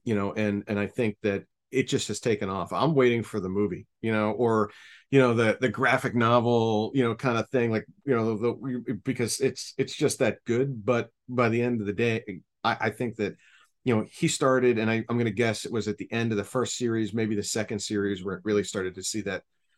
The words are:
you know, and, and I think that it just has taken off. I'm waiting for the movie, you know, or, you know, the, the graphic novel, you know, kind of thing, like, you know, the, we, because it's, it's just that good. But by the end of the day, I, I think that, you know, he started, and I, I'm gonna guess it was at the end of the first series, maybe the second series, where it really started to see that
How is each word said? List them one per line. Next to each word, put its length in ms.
you 100
know, 180
and, 340
and 120
I 80
think 360
that 220
it 180
just 200
has 120
taken 300
off. 220
I'm 220
waiting 280
for 180
the 80
movie, 380
you 100
know, 200
or, 380
you 100
know, 140
the, 260
the 100
graphic 440
novel, 800
you 80
know, 120
kind 240
of 100
thing, 220
like, 160
you 100
know, 220
the, 160
we, 240
because 360
it's, 380
it's 180
just 220
that 260
good. 400
But 260
by 200
the 140
end 180
of 60
the 80
day, 460
I, 180
I 100
think 260
that, 180
you 120
know, 140
he 180
started, 500
and 120
I, 180
I'm 100
gonna 120
guess 340
it 80
was 160
at 80
the 160
end 180
of 80
the 60
first 320
series, 360
maybe 220
the 80
second 380
series, 420
where 140
it 80
really 200
started 300
to 80
see 200
that 200